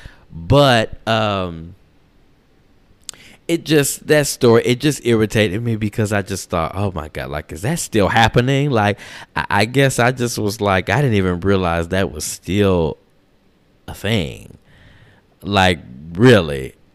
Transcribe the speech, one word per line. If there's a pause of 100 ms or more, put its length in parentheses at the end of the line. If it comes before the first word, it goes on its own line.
(300)
But,
um, (1700)
it
just,
that
story,
it
just
irritated
me
because
I
just
thought,
"Oh
my
God,
like,
is
that
still
happening?"
Like, (380)
I,
I
guess
I
just
was
like,
I
didn't
even
realize
that
was
still (880)
a
thing. (840)
Like, (340)
really. (200)